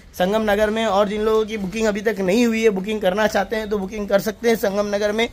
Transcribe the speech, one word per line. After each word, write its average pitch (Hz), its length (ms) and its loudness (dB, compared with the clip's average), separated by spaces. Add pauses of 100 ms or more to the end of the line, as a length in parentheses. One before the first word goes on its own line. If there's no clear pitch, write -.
(140)
संगम 214 360 0
नगर 208 200 2
में। 226 160 -2
और 202 220 2
जिन 214 140 -4
लोगों 220 240 2
की 220 120 -8
बुकिंग 208 280 -2
अभी 208 160 0
तक 202 180 -2
नहीं 202 260 2
हुई 220 160 0
है, 226 80 6
बुकिंग 202 300 -4
करना 196 280 0
चाहते 202 280 -2
हैं 220 140 -4
तो 208 80 -2
बुकिंग 202 300 -6
कर 196 120 4
सकते 214 280 -4
हैं 226 100 4
संगम 202 360 -2
नगर 208 180 0
में। 226 200 0